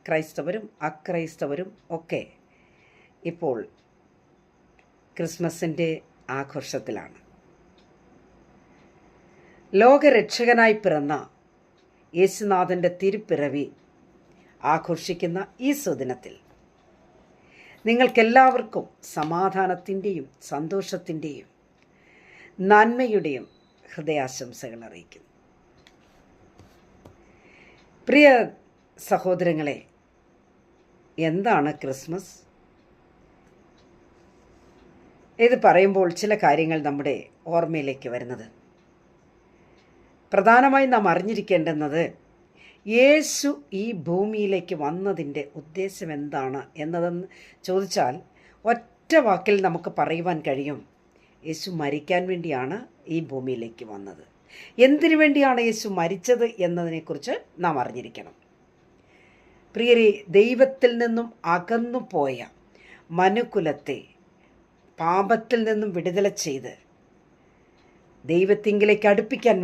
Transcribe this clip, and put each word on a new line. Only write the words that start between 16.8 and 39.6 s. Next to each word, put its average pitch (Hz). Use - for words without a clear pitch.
നിങ്ങൾക്കെല്ലാവർക്കും 240
സമാധാനത്തിൻ്റെയും 185
സന്തോഷത്തിൻ്റെയും 160
നന്മയുടെയും 214
ഹൃദയാശംസകൾ 131
അറിയിക്കുന്നു. -
പ്രിയ 294
സഹോദരങ്ങളെ, 170
എന്താണ് 160
ക്രിസ്മസ്? 160
ഇത് 240
പറയുമ്പോൾ 185
ചില 208
കാര്യങ്ങൾ 160
നമ്മുടെ 143
ഓർമ്മയിലേക്ക് 143
വരുന്നത്, 123